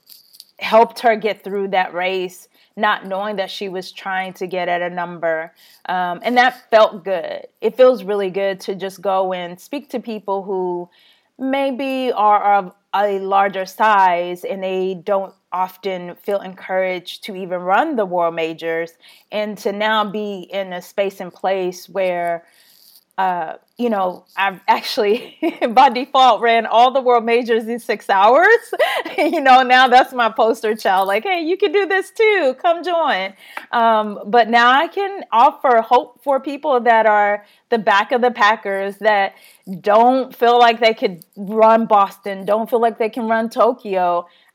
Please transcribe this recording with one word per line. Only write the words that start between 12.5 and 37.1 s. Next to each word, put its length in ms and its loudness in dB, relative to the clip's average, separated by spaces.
of 180 -4
a 260 -2
larger 460 -2
size 800 0
and 180 -8
they 300 -4
don't 400 -4
often 640 -8
feel 240 -6
encouraged 840 -6
to 100 -12
even 240 -8
run 380 0
the 80 0
world 280 -2
majors, 600 -6
and 240 -6
to 160 -4
now 360 -2
be 400 -8
in 220 -8
a 100 -10
space 380 -6
and 140 -12
place 560 -4
where, 560 -4
uh, 380 -4
you 120 -2
know, 360 -4
I've 300 -4
actually, 720 -2
<laughs> 80 0
by 200 6
default, 520 2
ran 240 2
all 260 4
the 100 0
world 240 2
majors 420 0
in 120 -6
six 300 -6
hours. 380 4
<laughs> 360 2
You 220 0
know, 240 4
now 240 4
that's 240 4
my 160 -2
poster 480 0
child. 320 0
Like, 160 -2
"Hey, 160 -2
you 160 -2
can 160 -2
do 140 0
this 260 -2
too. 500 2
Come 220 0
join." 500 -2
Um, 540 0
but 240 2
now 200 4
I 180 4
can 440 -6
offer 500 4
hope 400 0
for 200 0
people 400 -2
that 240 4
are 400 2